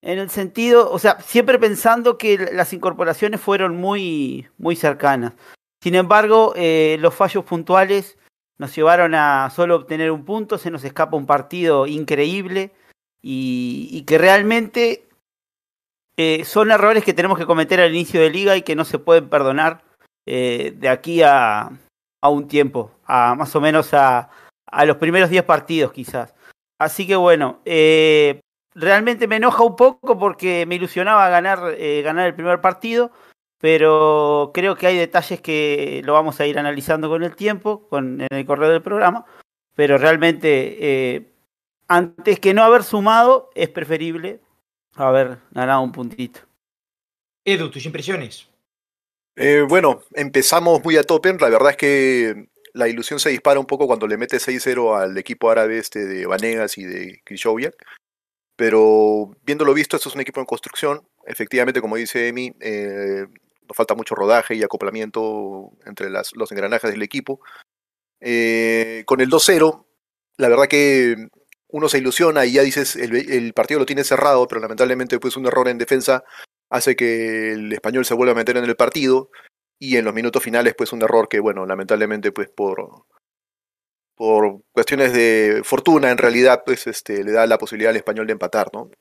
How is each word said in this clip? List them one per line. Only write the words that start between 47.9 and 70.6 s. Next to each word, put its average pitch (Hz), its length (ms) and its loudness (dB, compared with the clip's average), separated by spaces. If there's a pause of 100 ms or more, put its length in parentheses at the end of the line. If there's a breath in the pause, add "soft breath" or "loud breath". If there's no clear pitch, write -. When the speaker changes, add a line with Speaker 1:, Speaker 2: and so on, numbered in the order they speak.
Speaker 3:
Eh, 143 320 2
bueno, 156 320 2 (140)
empezamos 151 680 0
muy 160 140 0
a 147 60 4
tope. 165 360 0
La 131 120 2
verdad 123 200 4
es 139 60 -4
que 127 720 -2 (260)
la 120 140 -2
ilusión 117 320 -8
se 156 100 -2
dispara 139 300 2
un 131 60 -8
poco 139 200 -2
cuando 113 200 0
le 107 100 -2
mete 120 240 -4
seis 127 220 -6
cero 120 340 -2
al 95 220 -4
equipo 117 320 -2
árabe 110 280 0
este 104 280 -8
de 92 200 -8
Vanegas 107 520 -4
y 98 60 -16
de 92 400 -14
Krychowiak. 113 500 -6 (840 loud breath)
Pero 107 840 2
viéndolo 143 320 0
visto, 160 220 -2
esto 143 120 -8
es 127 60 -14
un 139 60 -10
equipo 131 200 -10
en 127 60 -10
construcción. 147 560 -8 (240)
Efectivamente, 123 540 -4
como 110 160 -8
dice 117 320 -4
Emi, 123 320 -10
eh, 101 680 -8 (420)
nos - 80 -16
falta 110 180 -2
mucho 113 200 -8
rodaje 110 400 0
y 107 80 -4
acoplamiento 104 1080 -8 (160)
entre 98 240 -12
las, 98 240 -8
los 110 180 -10
engranajes 104 380 -4
del 104 120 -8
equipo. 135 380 -10 (800 loud breath)
Eh, 113 840 -2
con 131 140 2
el 131 80 2
dos 156 160 2
cero, 160 420 2 (500)
la 127 120 0
verdad 127 180 4